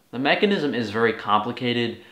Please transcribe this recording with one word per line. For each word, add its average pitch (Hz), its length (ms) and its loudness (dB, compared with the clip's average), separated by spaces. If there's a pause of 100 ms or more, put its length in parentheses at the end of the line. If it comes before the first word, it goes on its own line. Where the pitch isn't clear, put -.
(120)
The 120 80 -6
mechanism 170 520 2
is 110 180 -2
very 113 220 2
complicated, 117 840 -2 (140)